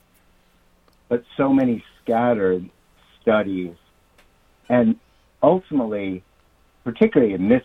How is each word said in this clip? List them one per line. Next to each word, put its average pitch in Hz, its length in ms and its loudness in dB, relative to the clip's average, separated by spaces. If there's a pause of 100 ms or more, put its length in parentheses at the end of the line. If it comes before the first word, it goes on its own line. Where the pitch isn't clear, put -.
(1080)
but 120 160 -4 (120)
so 139 160 0
many 127 320 0 (180)
scattered 107 680 0 (520)
studies, 95 560 -2 (920)
and 120 280 2 (460)
ultimately, 107 840 -2 (580)
particularly 123 520 0
in 92 140 -2
this 123 160 2